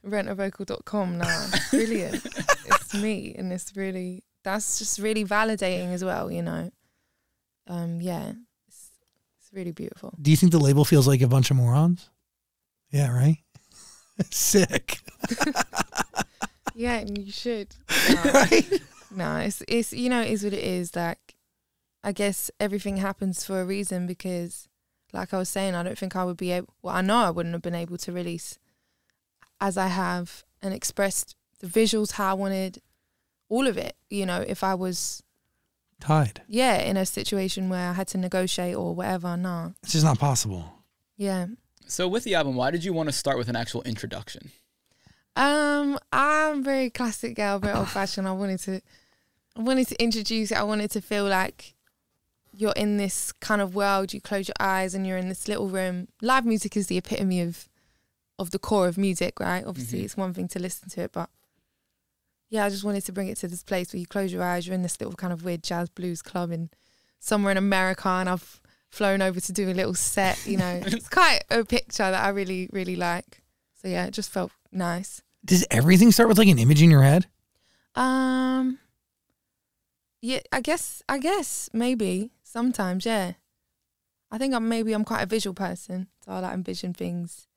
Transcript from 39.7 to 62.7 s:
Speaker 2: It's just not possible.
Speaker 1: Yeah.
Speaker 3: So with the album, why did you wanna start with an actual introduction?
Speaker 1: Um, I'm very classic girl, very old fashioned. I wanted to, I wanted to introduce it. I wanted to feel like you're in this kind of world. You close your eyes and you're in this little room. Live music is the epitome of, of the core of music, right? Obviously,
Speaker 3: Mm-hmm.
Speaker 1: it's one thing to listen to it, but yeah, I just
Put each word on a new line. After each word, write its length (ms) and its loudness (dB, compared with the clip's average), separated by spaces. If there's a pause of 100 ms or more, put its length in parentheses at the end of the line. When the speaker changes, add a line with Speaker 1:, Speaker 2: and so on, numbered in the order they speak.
Speaker 2:
It's 80 -8
just 140 4
not 120 4
possible. 480 0 (520)
Speaker 1:
Yeah. 300 -4 (380)
Speaker 3:
So 220 -2
with 160 -2
the 100 -2
album, 220 2
why 160 2
did 120 -2
you 100 -4
wanna 180 -2
start 260 -2
with 120 -4
an 60 -4
actual 280 -4
introduction? 640 -10 (840)
Speaker 1:
Um, 640 2 (120)
I'm 520 2
very 260 0
classic 460 -6
girl, 240 0
very 180 -2
old 120 0
fashioned. 380 -4
I 40 -2
wanted 300 -4
to, 200 -6 (760)
I 60 -8
wanted 280 2
to 140 -4
introduce 480 0
it. 60 0
I 60 0
wanted 280 -2
to 100 -4
feel 240 -2
like 500 -2 (760)
you're 240 -2
in 220 0
this 360 -4
kind 280 -2
of 140 -2
world. 380 0
You 60 -10
close 300 -6
your 100 -10
eyes 360 0
and 120 -2
you're 100 -4
in 120 -4
this 180 -8
little 220 -4
room. 380 -4 (140)
Live 240 2
music 300 0
is 120 0
the 100 -2
epitome 440 -2
of, 280 -6 (680)
of 120 -6
the 80 -4
core 300 2
of 80 -4
music, 420 -2
right? 260 -2
Obviously, 340 -8
Speaker 3:
Mm-hmm. 60 -4
Speaker 1:
it's 120 -10
one 160 -4
thing 160 -6
to 100 -8
listen 300 -10
to 140 -8
it, 100 -8
but 160 -8 (1200)
yeah, 160 0
I 40 2
just 140 -6